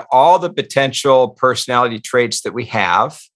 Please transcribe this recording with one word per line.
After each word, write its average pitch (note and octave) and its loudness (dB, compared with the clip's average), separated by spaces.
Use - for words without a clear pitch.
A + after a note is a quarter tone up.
all D#3+ 6
the E3+ -6
potential C3+ 0
personality B2 -2
traits A#2+ -2
that G2 -8
we A2+ -8
have. G#2 -2